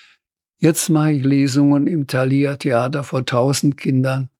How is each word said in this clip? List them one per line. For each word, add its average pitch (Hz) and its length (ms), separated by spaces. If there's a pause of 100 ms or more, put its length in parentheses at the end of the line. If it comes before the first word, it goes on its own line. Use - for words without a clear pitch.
(580)
Jetzt 160 320
mache 156 220
ich 135 120
Lesungen 139 640
im 151 180
Thalia 135 480
Theater 131 480
vor 131 240
tausend 135 500
Kindern 131 640